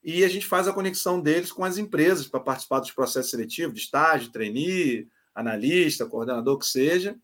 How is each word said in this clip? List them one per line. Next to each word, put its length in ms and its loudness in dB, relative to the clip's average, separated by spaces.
e 220 4
a 20 4
gente 180 -2
faz 220 2
a 60 0
conexão 480 -2
deles 320 2
com 100 -6
as 140 -2
empresas 500 2
pra 140 -4
participar 400 -2
dos 100 -10
processos 400 -2
seletivos, 420 -4
de 60 -12
estágio, 500 2
trainee, 800 -2
analista, 720 0
coordenador, 540 -2
que 60 -8
seja. 580 0